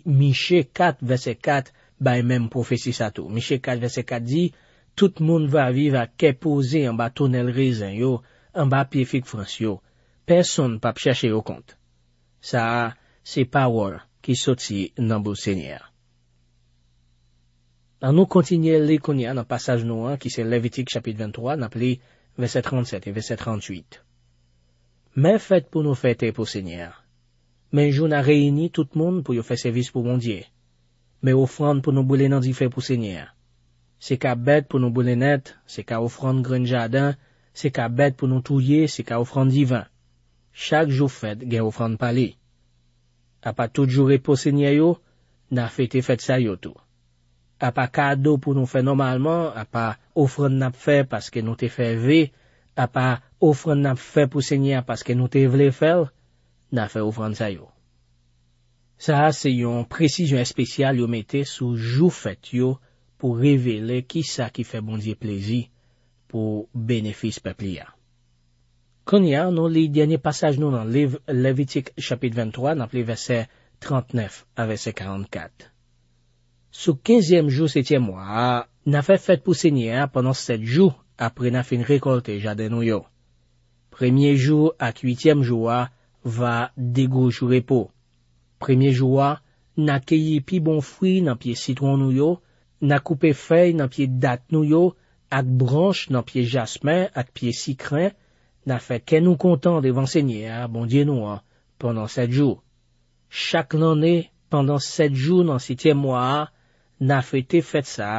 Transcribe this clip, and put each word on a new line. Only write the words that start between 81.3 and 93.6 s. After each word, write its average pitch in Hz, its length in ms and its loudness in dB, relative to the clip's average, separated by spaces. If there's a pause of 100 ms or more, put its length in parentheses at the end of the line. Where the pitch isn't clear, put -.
n'a 123 100 0
fin 120 240 -2
rekòlte 131 560 0
jaden 107 320 -4
nou 117 120 -2
yo, 107 180 0 (920)
premye 139 400 4
jou 151 380 4 (100)
ak 117 240 -6
wityèm 143 400 2
jou 117 240 0
a 123 160 0 (380)
va 120 520 -4
de 127 300 0
gwo 127 240 2
jou 120 220 -2
repo. 123 320 2 (720)
Premye 135 320 4
jou 131 320 2
a, 143 140 0 (400)
n'a 147 240 2
keyi 156 420 0
pi 185 160 -4
bon 156 240 0
fwi 185 400 0
nan 131 160 0
pye 120 200 -4
sitwon 139 440 0
nou 131 120 2
yo. 143 160 2 (520)
N'a 143 180 2
koupe 156 320 0
fèy 170 460 4